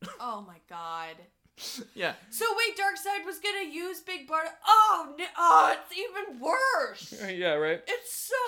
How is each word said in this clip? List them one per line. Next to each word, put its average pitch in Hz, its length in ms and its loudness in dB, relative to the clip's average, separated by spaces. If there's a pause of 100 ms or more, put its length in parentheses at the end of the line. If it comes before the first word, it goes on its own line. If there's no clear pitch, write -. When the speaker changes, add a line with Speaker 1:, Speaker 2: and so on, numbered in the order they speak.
Speaker 1:
<laughs> - 180 -14
Speaker 2:
Oh 220 220 -10
my 175 160 -20 (120)
god. 165 460 -10 (800)
Speaker 1:
Yeah. 175 180 -4 (160)
Speaker 2:
So - 160 -4 (100)
wait, 453 220 -2
Darkseid 392 480 -2
was 349 140 -10
gonna 403 300 -4
use 349 320 -8
Big 311 260 -10
Barda. 320 260 -2 (140)
Oh, 403 520 6
n-, 359 80 -4 (100)
oh, 381 380 8
it's - 220 -10
even 392 420 -8
worse. 427 720 0 (160)
Speaker 1:
<laughs> - 20 -
Yeah, 175 240 0
right? 156 320 0
Speaker 2:
It's 480 260 -6
so - 220 -4 (120)